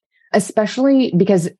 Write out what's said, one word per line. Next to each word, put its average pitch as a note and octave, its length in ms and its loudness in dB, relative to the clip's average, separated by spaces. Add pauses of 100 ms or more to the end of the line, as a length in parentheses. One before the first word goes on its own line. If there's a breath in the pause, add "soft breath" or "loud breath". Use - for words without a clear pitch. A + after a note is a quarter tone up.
(340)
especially A#3+ 840 0
because F3+ 320 2 (120)